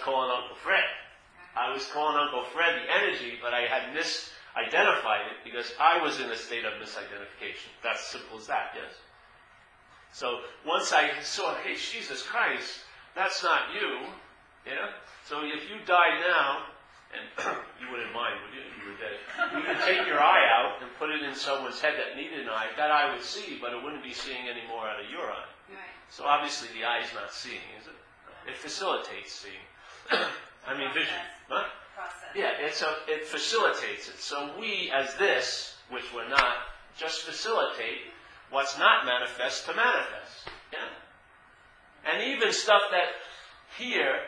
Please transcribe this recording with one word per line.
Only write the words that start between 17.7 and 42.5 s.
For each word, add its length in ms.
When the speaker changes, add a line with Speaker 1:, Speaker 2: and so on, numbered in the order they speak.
Speaker 1:
you 100
wouldn't 240
mind, 320
would 80
you, 80
if 160
you 120
were 80
dead? 200
You 160
could 160
take 240
your 160
eye 240
out 360
and 160
put 120
it 120
in 120
someone's 460
head 180
that 180
needed 300
an 20
eye. 280
That 140
eye 220
would 100
see, 380
but 120
it 100
wouldn't 220
be 80
seeing 360
any 200
more 180
out 160
of 80
your 160
eye. 240
Speaker 2:
Right. 80
Speaker 1:
So 160
obviously 440
the 80
eye's 280
not 180
seeing, 340
is 60
it? 640
It 60
facilitates 760
seeing. 320
<clears throat> 80
I 120
mean, 160
vision. 200
Speaker 2:
Process. 0
Speaker 1:
Huh? 160
Speaker 2:
Process. 380
Speaker 1:
Yeah, 180
it's 160
a, 120
it 180
facilitates 800
it. 100
So 400
we, 360
as 220
this, 600
which 140
we're 140
not, 280
just 260
facilitate 840
what's 280
not 260
manifest 640
to 80
manifest. 760
Yeah? 1400
And 100
even 300